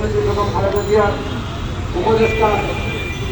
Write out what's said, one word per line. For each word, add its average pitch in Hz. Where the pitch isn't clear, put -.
বেগম 202
খালেদা 202
জিয়ার 208
উপদেষ্টা 226